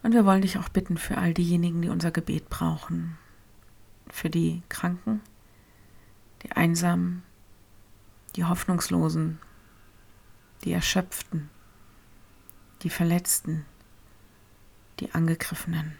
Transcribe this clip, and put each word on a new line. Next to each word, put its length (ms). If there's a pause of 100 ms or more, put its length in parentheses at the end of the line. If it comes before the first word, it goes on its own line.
Und 100
wir 120
wollen 160
dich 160
auch 120
bitten 280
für 200
all 160
diejenigen, 480
die 80
unser 220
Gebet 380
brauchen. 680 (920)
Für 200
die 380
Kranken, 540 (1200)
die 80
Einsamen, 720 (1120)
die 100
Hoffnungslosen, 920 (1200)
die 80
Erschöpften, 760 (1300)
die 80
Verletzten, 760 (1300)
die 140
Angegriffenen. 880